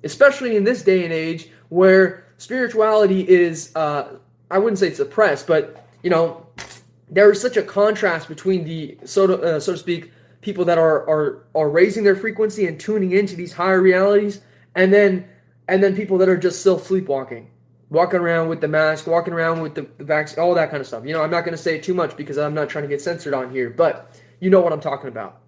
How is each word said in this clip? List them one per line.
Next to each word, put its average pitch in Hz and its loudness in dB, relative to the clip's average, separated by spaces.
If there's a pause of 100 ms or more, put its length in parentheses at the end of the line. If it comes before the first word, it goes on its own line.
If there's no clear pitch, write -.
Especially 254 2
in 196 2
this 233 -2
day 190 2
and 165 -6
age 160 -6 (220)
where 185 4 (120)
spirituality 214 2
is, 175 2
uh, 147 -4 (320)
I 180 -2
wouldn't 208 0
say 180 0
suppressed, - -2
but, 156 -2 (160)
you 180 -4
know, 165 -2 (640)
there 202 6
is 202 0
such 247 -4
a 208 0
contrast 202 -2
between 170 -4
the, 160 -10
so 196 0
to, 185 0
uh, 160 -2
so 190 -4
to 170 -6
speak, - -6 (300)
people 185 -4
that 165 2
are, 160 2
are, 151 -2 (100)
are 156 0
raising 196 2
their 196 4
frequency 214 -4
and 160 -6
tuning 202 -2
into 196 0
these 175 -12
higher 185 0
realities, 202 2 (320)
and 190 4
then, 196 4 (380)
and 190 2
then 196 2
people 190 -2
that 185 4
are 185 4
just 170 -2
still 185 2
sleepwalking, 135 -6 (440)
walking 175 2
around 165 0
with 160 -6
the 151 -2
mask, 156 0
walking 170 0
around 165 -2
with 151 -8
the, 147 -10 (120)
the - -14
vaccine, 151 -4
all 175 2
that 156 0
kind 147 -6
of 127 -10
stuff. 113 -12
You 147 -8
know, 160 -2
I'm 156 -2
not 170 -2
gonna 165 -6
say 160 -4
too 180 -6
much 165 -4
because 147 -8
I'm 147 -4
not 147 -4
trying 147 -8
to - -10
get 143 -4
censored 165 -6
on 127 -6
here, 127 -4
but 147 -2 (200)
you 185 -2
know 185 6
what 170 0
I'm 151 -8
talking 139 -8
about. 110 -14